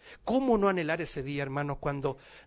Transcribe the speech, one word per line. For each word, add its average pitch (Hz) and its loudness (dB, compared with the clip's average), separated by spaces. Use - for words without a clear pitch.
¿Cómo 254 4
no 202 4
anhelar 165 2
ese 147 -6
día, 143 -4
hermanos, 139 -2
cuando 143 -2